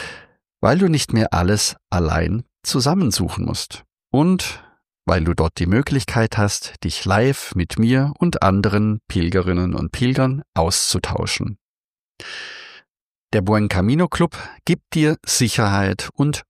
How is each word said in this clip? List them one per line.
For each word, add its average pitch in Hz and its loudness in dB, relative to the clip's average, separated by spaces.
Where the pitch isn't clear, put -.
Weil 139 4
du 190 4
nicht 151 0
mehr 110 2
alles 92 0
allein 82 0
zusammensuchen 135 0
musst. - -8
Und 175 0
weil 87 2
du 85 2
dort 80 0
die 85 -2
Möglichkeit 113 0
hast, - -2
dich - -6
live 113 0
mit 87 -2
mir 131 2
und 175 0
anderen 104 2
Pilgerinnen 90 0
und - -4
Pilgern 131 0
auszutauschen. - -2
Der 107 2
Buen 104 2
Camino 123 2
Club - -2
gibt - -2
dir 151 2
Sicherheit 98 0
und 143 -2